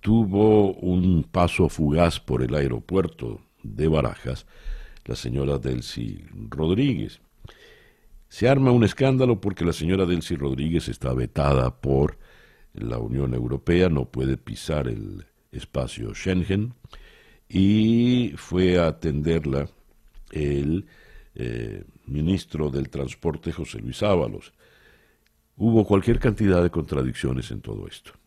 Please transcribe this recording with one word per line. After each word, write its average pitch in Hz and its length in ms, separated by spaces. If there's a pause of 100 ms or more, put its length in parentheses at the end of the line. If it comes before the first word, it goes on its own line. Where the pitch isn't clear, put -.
tuvo 104 720
un 90 500
paso 87 440
fugaz 80 520
por 64 220
el 62 120
aeropuerto 65 840 (220)
de 53 260
Barajas 67 580 (600)
la 60 80
señora 67 440
Delcy 58 680 (260)
Rodríguez. 95 720 (1080)
Se - 200
arma 135 240
un 120 100
escándalo 127 580
porque 92 240
la 85 80
señora 92 320
Delcy 87 300
Rodríguez 71 540
está 64 260
vetada 64 680
por 69 380 (560)
la 58 240
Unión 62 360
Europea, 67 540
no 69 180
puede 65 300
pisar 67 520
el 52 380 (260)
espacio 60 600
Schengen, 95 640 (760)
y 113 880
fue 90 440
a 82 80
atenderla 73 800 (640)
el, 73 540 (500)
eh, 57 480 (220)
ministro 76 640
del 67 220
Transporte, 73 640
José - 260
Luis 60 240
Ábalos. 80 500 (1040)
Hubo 110 300
cualquier 104 320
cantidad 101 460
de 85 60
contradicciones 65 840
en 53 80
todo 50 260
esto. - 240 (160)